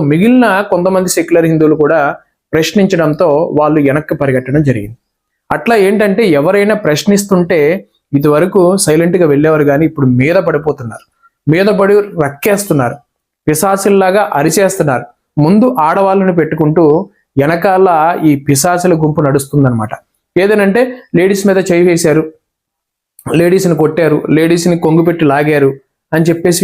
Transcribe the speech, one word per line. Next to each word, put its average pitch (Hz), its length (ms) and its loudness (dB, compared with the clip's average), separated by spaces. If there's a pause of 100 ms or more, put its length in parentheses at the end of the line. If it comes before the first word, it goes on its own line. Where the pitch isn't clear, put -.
(100)
మిగిలిన 233 360 2 (240)
కొంతమంది 185 400 0
సెక్యులర్ 170 380 0
హిందువులు 156 280 2
కూడా 151 240 0 (520)
ప్రశ్నించడంతో 165 760 0 (280)
వాళ్ళు 151 240 0
వెనక్కి 147 400 -2
పరిగెట్టడం 135 440 -2
జరిగింది. 110 320 -4 (540)
అట్లా 233 240 -2 (120)
ఏంటంటే 202 360 0 (160)
ఎవరైనా 202 360 0 (100)
ప్రశ్నిస్తుంటే 180 720 0 (540)
ఇదివరకు 151 500 2 (220)
సైలెంట్గా 170 420 2
వెళ్ళేవారు 151 380 2
కానీ 143 220 2
ఇప్పుడు 143 200 -4 (140)
మీద 165 160 0
పడిపోతున్నారు, 151 680 -4 (420)
మీద 175 300 2
పడి 196 180 2 (280)
రక్కేస్తున్నారు, 143 720 -2 (500)
పిశాచుల్లాగా 196 760 0 (160)
అరిచేస్తున్నారు. 165 640 -2 (320)
ముందు 196 300 2 (200)
ఆడవాళ్ళని 190 500 0
పెట్టుకుంటూ 156 480 0 (520)
వెనకాల 170 520 2 (400)
ఈ 151 40 4 (120)
పిశాచుల 175 580 0
గుంపు 151 240 -2
నడుస్తుందన్నమాట. 135 680 -2 (420)
ఏదనంటే 202 460 2 (320)
లేడీస్ 196 320 0
మీద 190 120 2 (120)
చేయి 175 180 2
వేశారు, 165 340 0 (1160)
లేడీస్ని 175 420 0
కొట్టారు, 151 360 0 (180)
లేడీస్ని 170 480 0
కొంగుపెట్టి 165 480 0
లాగారు, 147 380 0 (460)
అని 165 120 0
చెప్పేసి 170 360 -2